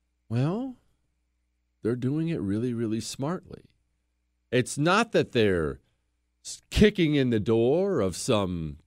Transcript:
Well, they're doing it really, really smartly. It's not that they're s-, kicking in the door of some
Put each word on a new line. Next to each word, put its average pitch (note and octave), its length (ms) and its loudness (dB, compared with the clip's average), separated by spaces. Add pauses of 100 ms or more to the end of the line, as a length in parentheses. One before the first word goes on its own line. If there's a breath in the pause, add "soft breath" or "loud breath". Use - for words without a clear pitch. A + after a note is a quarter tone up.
(280)
Well, F#3+ 480 -2 (1080)
they're A#2+ 140 -2
doing C#3+ 320 -2
it D3+ 140 -4
really, A2 320 -2
really A2+ 260 -4
smartly. - 600 -8 (880)
It's B2 240 0
not F#3+ 360 2
that D3+ 200 2
they're F2 480 2 (640)
s-, - 240 -14
kicking F#3 460 4
in C3 160 2
the A2 100 2
door C3 600 0
of F#2 140 -2
some F2+ 600 -2 (100)